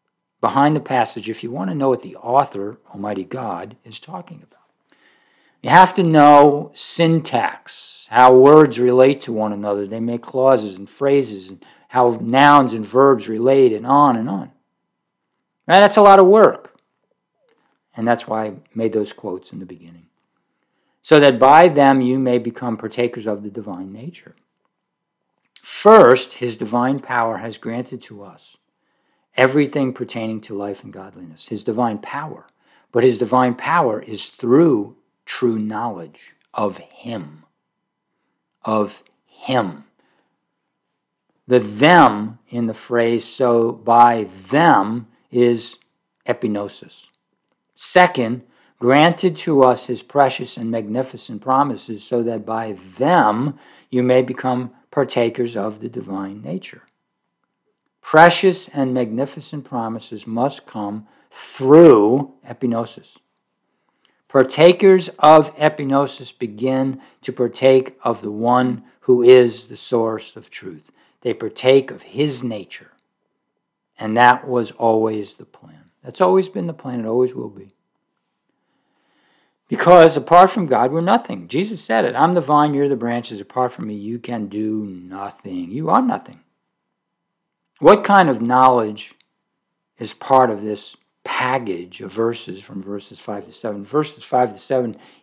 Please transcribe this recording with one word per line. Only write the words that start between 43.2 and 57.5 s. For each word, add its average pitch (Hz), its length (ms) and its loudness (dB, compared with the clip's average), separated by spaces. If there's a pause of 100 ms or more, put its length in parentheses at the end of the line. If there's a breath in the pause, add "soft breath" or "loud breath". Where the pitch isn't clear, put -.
"so 117 480 0
by 117 560 2 (200)
them," 120 580 0 (240)
is 120 480 -2 (480)
epignosis. 104 840 -10 (640)
Second, 123 680 -2 (360)
granted 156 580 2
to 147 260 0
us 127 240 2
his 120 160 -10
precious 131 540 -4
and 113 140 -10
magnificent 113 720 -10
promises, 131 600 -4
so 120 180 -4
that 113 240 -8
by 110 320 -10 (180)
them 135 640 0 (320 soft breath)
you 123 120 -2
may 127 200 2
become 127 480 -8 (200 soft breath)
partakers 117 680 -4
of 107 240 -10
the 113 80 -14
divine 98 520 -12
nature. 160 420 -14 (1200)